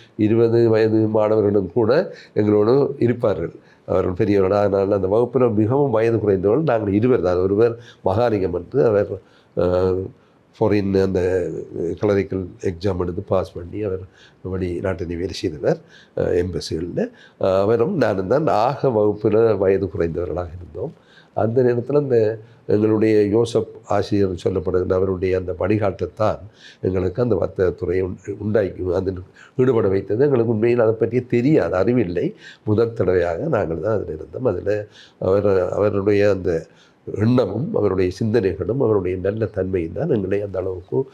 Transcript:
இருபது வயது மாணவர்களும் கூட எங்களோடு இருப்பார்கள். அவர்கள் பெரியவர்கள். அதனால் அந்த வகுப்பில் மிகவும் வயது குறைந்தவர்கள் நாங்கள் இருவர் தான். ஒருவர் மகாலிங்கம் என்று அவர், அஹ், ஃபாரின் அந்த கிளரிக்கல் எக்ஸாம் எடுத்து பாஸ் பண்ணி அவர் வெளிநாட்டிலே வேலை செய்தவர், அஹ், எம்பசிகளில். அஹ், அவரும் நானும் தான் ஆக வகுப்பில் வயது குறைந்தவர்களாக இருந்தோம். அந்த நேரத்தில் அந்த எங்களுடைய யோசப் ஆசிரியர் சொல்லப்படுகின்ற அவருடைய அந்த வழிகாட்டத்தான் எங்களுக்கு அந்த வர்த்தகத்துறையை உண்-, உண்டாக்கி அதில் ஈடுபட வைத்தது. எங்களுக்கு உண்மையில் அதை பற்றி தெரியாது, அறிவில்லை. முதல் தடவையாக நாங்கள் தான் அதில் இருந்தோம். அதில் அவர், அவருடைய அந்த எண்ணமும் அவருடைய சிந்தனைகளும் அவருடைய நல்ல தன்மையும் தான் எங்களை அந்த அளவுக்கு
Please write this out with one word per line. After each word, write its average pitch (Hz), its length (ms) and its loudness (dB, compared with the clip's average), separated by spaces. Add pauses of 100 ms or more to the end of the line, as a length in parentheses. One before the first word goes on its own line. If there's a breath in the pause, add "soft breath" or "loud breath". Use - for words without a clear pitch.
(160 loud breath)
இருபது 113 520 4
வயது 110 400 4
மாணவர்களும் 104 640 2
கூட 113 180 2 (440 loud breath)
எங்களோடு 104 380 4 (260)
இருப்பார்கள். 110 540 0 (340 soft breath)
அவர்கள் 92 280 0
பெரியவர்கள். 98 440 2
அதனால் 98 340 2
அந்த 95 160 0
வகுப்பில் 120 420 2
மிகவும் 120 400 2
வயது 113 280 2
குறைந்தவர்கள் 101 520 2
நாங்கள் 107 220 0
இருவர் 110 300 2
தான். 90 140 0
ஒருவர் 101 380 2 (300 loud breath)
மகாலிங்கம் 98 500 0
என்று 87 300 -2
அவர், 101 280 2 (440 soft breath)
அஹ், 92 460 2 (540 soft breath)
ஃபாரின் 101 440 0
அந்த 95 200 0 (760)
கிளரிக்கல் 98 500 0 (160)
எக்ஸாம் 90 400 -4
எடுத்து 90 220 -6
பாஸ் 92 300 -2
பண்ணி 90 300 -12
அவர் 95 220 -6 (400 soft breath)
வெளிநாட்டிலே 92 720 -6
வேலை 87 180 -6
செய்தவர், 90 460 -4 (360 loud breath)
அஹ், 90 200 -2
எம்பசிகளில். 87 680 -4 (360 loud breath)
அஹ், 95 200 0
அவரும் 117 360 0
நானும் 104 320 0
தான் 147 180 2 (120)
ஆக 135 320 0
வகுப்பில் 104 500 2 (160)
வயது 95 320 2
குறைந்தவர்களாக 85 640 -4
இருந்தோம். 90 420 -12 (420 soft breath)
அந்த 113 260 0
நேரத்தில் 120 340 0
அந்த 135 200 0 (500 loud breath)
எங்களுடைய 107 480 2 (120)
யோசப் 113 440 0 (180)
ஆசிரியர் 101 480 0
சொல்லப்படுகின்ற 90 580 -2
அவருடைய 92 420 0
அந்த 90 160 -4
வழிகாட்டத்தான் 95 880 -2 (400 loud breath)
எங்களுக்கு 92 420 -2
அந்த 117 140 0
வர்த்தகத்துறையை 90 640 -2
உண்-, 95 360 -8
உண்டாக்கி 101 560 -2
அதில் 92 260 -4 (360 loud breath)
ஈடுபட 120 320 2
வைத்தது. 98 360 0
எங்களுக்கு 117 280 2
உண்மையில் 120 280 2
அதை 110 140 4
பற்றி 120 320 -2
தெரியாது, 120 500 2
அறிவில்லை. 98 500 0 (380 loud breath)
முதல் 110 280 2
தடவையாக 92 560 0
நாங்கள் 85 320 -2
தான் 110 160 -2
அதில் 85 180 -6
இருந்தோம். - 300 -10
அதில் 98 280 -2 (480 loud breath)
அவர், 98 280 0 (240)
அவருடைய 101 580 2
அந்த 95 220 -2 (540 soft breath)
எண்ணமும் 113 680 0
அவருடைய 95 360 0
சிந்தனைகளும் 104 720 -2
அவருடைய 98 360 0
நல்ல 101 300 -2
தன்மையும் 92 460 -4
தான் 120 180 -4
எங்களை 101 320 -2
அந்த 95 160 -8
அளவுக்கு 92 420 -4 (120 loud breath)